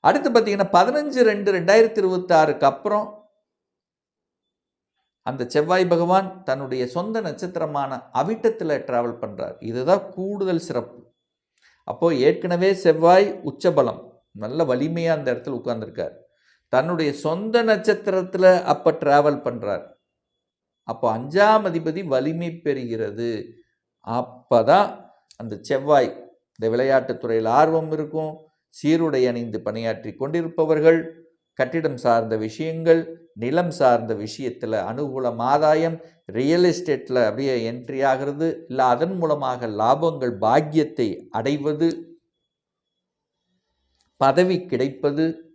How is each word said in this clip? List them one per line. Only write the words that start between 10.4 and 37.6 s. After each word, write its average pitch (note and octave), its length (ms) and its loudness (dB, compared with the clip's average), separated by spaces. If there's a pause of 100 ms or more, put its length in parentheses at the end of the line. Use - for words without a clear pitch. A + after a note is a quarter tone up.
சிறப்பு. - 540 -8 (720)
அப்போ E3 300 0
ஏற்கனவே F3 600 2
செவ்வாய் F3 680 4
உச்சபலம், C#3+ 800 -2 (100)
நல்ல A#2 320 -4
வலிமையா D#3+ 440 -2
அந்த C#3+ 260 0
இடத்துல B2+ 240 -8
உட்கார்ந்திருக்கார். A2 560 -8 (540)
தன்னுடைய D#3 440 0
சொந்த F3 500 -2
நட்சத்திரத்துல F#3+ 1000 2
அப்ப - 280 0
டிராவல் D3 520 2
பண்றார். G#2 540 -6 (880)
அப்போ A2+ 360 -4
அஞ்சாம் G3+ 460 4
அதிபதி E3 420 -4
வலிமை E3 580 -4
பெறுகிறது. A2+ 800 -4 (640)
அப்பதான் B2 1040 0 (260)
அந்த A2 240 -12
செவ்வாய் C#3 680 0 (160)
இந்த - 240 -8
விளையாட்டுத் C3+ 540 0
துறையில A2+ 240 -2
ஆர்வம் D#3 440 2
இருக்கும், D#3 440 -8 (400)
சீருடை D3+ 520 0
அணிந்து A#2 340 -6
பணியாற்றி A2 520 -6
கொண்டிருப்பவர்கள், D#3+ 840 2 (600)
கட்டிடம் C#3 380 -2
சார்ந்த A#2 400 0
விஷயங்கள், D#3+ 640 0 (340)
நிலம் D3+ 360 -2
சார்ந்த A#2+ 440 2
விஷயத்துல A2+ 600 -8 (160)
அனுகூலம், B2+ 480 -6
ஆதாயம், D3+ 580 2 (300)
ரியல் C#3+ 380 2
எஸ்டேட்ல C3 600 0
அப்படியே A#2+ 460 -2